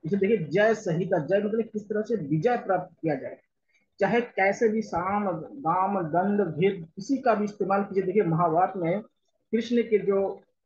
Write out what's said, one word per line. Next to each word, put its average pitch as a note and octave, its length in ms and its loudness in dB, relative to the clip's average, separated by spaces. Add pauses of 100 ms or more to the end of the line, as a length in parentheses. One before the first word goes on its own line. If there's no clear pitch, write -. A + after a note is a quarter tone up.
इसे F3 120 -2
देखिए, G3 200 2
जय F#3+ 380 2
संहिता, F#3 440 -2
जय D#3+ 200 0
मतलब G#3+ 240 -2
किस G#3+ 260 -8
तरह G#3+ 140 -2
से A3+ 140 -2
विजय D#3+ 400 0
प्राप्त F3+ 460 -2
किया D#3 120 0
जाए, B2 260 -10 (600)
चाहे G3 200 2
कैसे G3+ 480 0
भी G#3+ 140 0
साम, F#3+ 580 -2
दाम, F3+ 600 0
दंड, F3+ 380 0
भेद, F3 560 0
किसी C4 200 -2
का A#3 180 2
भी G#3 100 0
इस्तेमाल G3+ 400 0
कीजिए। G3 180 -2
देखिए, F#3 200 2
महाभारत E3+ 540 2
में F#3 260 -2 (500)
कृष्ण A#3 300 0
के G#3+ 160 2
जो G3 440 0 (240)